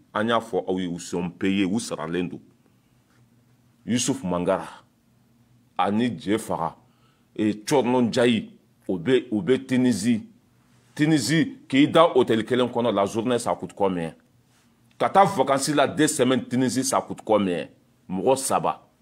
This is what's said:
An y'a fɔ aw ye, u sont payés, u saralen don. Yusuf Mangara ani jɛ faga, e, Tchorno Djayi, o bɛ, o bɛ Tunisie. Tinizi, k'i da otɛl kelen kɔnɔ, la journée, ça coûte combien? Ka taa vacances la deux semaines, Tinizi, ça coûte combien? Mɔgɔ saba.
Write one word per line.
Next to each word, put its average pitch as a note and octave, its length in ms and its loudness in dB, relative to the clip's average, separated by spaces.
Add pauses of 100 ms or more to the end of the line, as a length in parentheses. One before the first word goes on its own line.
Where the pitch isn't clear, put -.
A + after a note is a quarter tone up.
(120)
An G#2+ 140 -2
y'a A#2 120 2
fɔ F#2 280 -6
aw F#2 120 -2
ye, F2+ 80 -4
u E2+ 120 -8
sont F2 300 -6
payés, G2 360 -2
u G2+ 140 -2
saralen E2+ 500 -6
don. C#2+ 120 -14 (1400)
Yusuf B2 380 -2
Mangara F2+ 440 -2 (1080)
ani G#2+ 340 0
jɛ F2+ 260 -2
faga, E2 380 -6 (600)
e, G#2+ 180 0
Tchorno B2 500 0
Djayi, A#2 480 0 (360)
o F#2+ 120 -2
bɛ, B2 320 0
o G#2 100 -2
bɛ C3 240 0
Tunisie. A#2+ 640 0 (680)
Tinizi, D3+ 640 2 (100)
k'i C#3 200 4
da D#3+ 280 6
otɛl A2+ 300 4
kelen B2 240 0
kɔnɔ, A#2+ 240 -2
la G2 120 2
journée, A2+ 340 -2
ça F#2 160 -2
coûte - 180 -12
combien? F2+ 400 -2 (840)
Ka B2 120 0
taa G3 160 6
vacances C3+ 500 0
la C#3 120 4
deux D3+ 200 2
semaines, B2+ 380 0
Tinizi, B2 380 -2
ça G#2+ 180 0
coûte - 240 -10
combien? F#2+ 420 0 (420)
Mɔgɔ F#2+ 280 2
saba. F2 440 -4 (200)